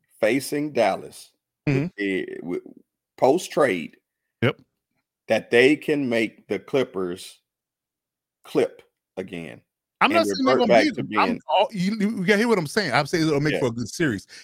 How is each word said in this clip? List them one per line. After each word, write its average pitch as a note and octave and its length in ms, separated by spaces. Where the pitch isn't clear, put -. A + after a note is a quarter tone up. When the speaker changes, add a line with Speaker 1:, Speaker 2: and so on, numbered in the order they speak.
Speaker 1:
facing C#3 540
Dallas F#2+ 580
Speaker 2:
Mm-hmm. C#3+ 140
Speaker 1:
with F3+ 160
the, G2 460
with, F2 180
post-trade C3 800
that - 240
they C3 240
can D3 320
make A#2 400
the G2+ 120
Clippers F#2 800
clip - 380
again F2 440
Speaker 2:
I'm A#3+ 100
Speaker 1:
and E4+ 60
Speaker 2:
not E4 80
saying F4 200
they're C4 100
Speaker 1:
revert B3 120
Speaker 2:
gonna - 60
Speaker 1:
back - 100
Speaker 2:
beat D4+ 120
Speaker 1:
to - 80
Speaker 2:
them. G#2+ 160
I'm G3 100
Speaker 1:
being - 180
Speaker 2:
all, F3+ 240
you, G3 240
you G#3 300
gotta G#3 120
hear A#3 120
what A3 80
I'm D#3+ 100
saying. F#3 240
I'm C#3 160
saying D#3+ 200
it'll D3 120
make D3 140
Speaker 1:
Yeah. - 60
Speaker 2:
for C3+ 80
a A#2 40
good A#2 160
series, B2 400